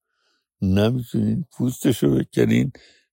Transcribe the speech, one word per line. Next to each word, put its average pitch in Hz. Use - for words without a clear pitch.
نمیتونید 110
پوستش -
رو 139
بکنید، 123